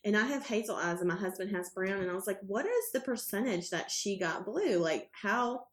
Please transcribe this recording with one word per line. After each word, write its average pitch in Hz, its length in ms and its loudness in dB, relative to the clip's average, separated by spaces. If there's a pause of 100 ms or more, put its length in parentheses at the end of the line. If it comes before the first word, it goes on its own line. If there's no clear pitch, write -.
And 208 100 4
I 214 120 6
have 277 200 0
hazel 220 300 0
eyes 175 240 0
and 180 80 2
my 170 80 2
husband 190 400 -2
has 180 140 -4
brown. 190 320 0
And 180 80 0
I 180 40 -2
was 190 120 -4
like, 196 140 0
"What 202 260 -2
is 466 260 0
the 262 80 0
percentage 226 680 -2
that 165 200 -2
she 202 280 -2
got 170 260 -2
blue? 254 340 2
Like, 160 340 2
how, 240 600 0